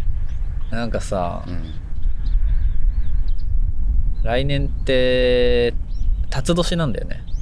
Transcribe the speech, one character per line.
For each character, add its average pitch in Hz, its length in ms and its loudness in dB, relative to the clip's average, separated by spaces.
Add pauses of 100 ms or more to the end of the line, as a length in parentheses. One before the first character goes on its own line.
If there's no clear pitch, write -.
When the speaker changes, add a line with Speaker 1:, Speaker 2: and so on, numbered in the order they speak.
(720)
Speaker 1:
な 117 140 -2
ん 113 60 -4
か 107 80 -2
さ、 87 480 -4
Speaker 2:
う 87 40 -8
ん。 87 120 -4 (2500)
Speaker 1:
来 120 220 0
年 139 220 0
っ - 160 -4
て、 123 920 2 (560)
辰 135 240 0
年 175 220 0
な 165 100 -2
ん - 80 -2
だ - 60 -4
よ - 80 -6
ね。 - 160 -8 (180)